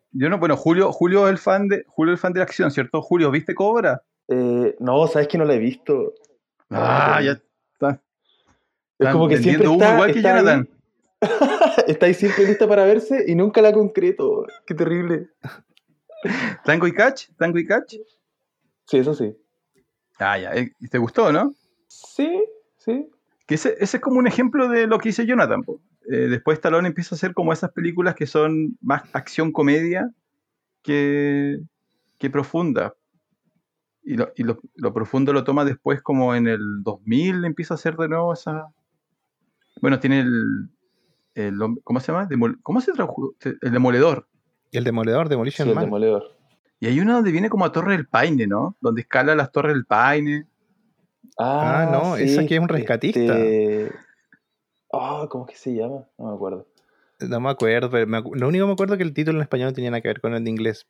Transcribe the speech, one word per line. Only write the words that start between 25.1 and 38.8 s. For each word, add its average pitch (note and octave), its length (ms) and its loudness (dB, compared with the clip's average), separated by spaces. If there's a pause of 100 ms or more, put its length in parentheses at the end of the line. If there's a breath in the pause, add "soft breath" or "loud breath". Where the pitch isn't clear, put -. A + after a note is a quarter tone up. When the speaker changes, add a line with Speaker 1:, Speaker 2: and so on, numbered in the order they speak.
Speaker 1:
Jonathan, D#3 380 2
po. - 160 -12 (320)
Eh, B2+ 180 0
después C#3 280 0
Stallone E3 320 0
empieza E3+ 260 -8
a - 20 -8
hacer F3+ 160 -4
como E3 200 -2
esas E3 180 -6
películas F3 440 -2
que D3 120 -6
son D#3 540 0
más C#3 220 -2 (100)
acción D#3 400 -4
comedia E3 560 0 (720)
que, C#3+ 760 -2 (600)
que C#3 100 -4
profunda. C#3+ 640 -2 (1080)
Y, B3+ 140 -6
lo, B2 180 -4
y B2 80 -6
lo, A2+ 160 -4 (160)
lo - 180 -4
profundo C3+ 380 -2
lo C3+ 140 0
toma C#3 180 0
después C#3 380 -2
como B2+ 340 0
en A#2+ 120 0
el G#2 360 -4
dos G2+ 220 -6
mil, F3 400 0
empieza E3 280 -6
a - 20 -6
hacer D#3+ 200 -4
de D#3+ 140 -4
nuevo E3+ 240 -2
esa... D#3 340 -10 (1120)